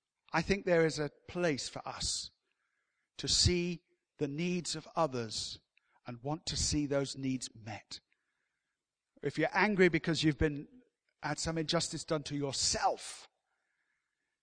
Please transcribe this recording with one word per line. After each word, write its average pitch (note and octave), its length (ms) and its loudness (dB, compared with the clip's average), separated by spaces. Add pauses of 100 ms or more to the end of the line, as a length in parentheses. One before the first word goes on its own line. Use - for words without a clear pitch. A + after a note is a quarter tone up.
(340)
I E3 60 2
think G3 240 0
there E3+ 200 6
is C#3+ 120 0
a D3 140 -2 (160)
place E3+ 420 -2
for - 180 -12
us - 440 -6 (880)
to - 80 -6
see F3 540 4 (360)
the D3 100 -2
needs E3+ 480 -2
of D#3 200 -12
others B2+ 640 -2 (480)
and A#2+ 160 -10
want D3+ 240 -6
to D3 100 -4
see D3 300 2
those C#3 300 0
needs C3 320 -2 (160)
met. - 340 -12 (1200)
If - 160 -4
you're D#3 160 2
angry F#3+ 360 6
because D#3+ 340 0
you've D3+ 160 2
been, D3+ 280 -2 (540)
had D3 160 -2
some E3 200 -2
injustice D#3+ 460 -2
done D3+ 200 -2
to D3 120 -6
yourself, - 960 -2 (1120)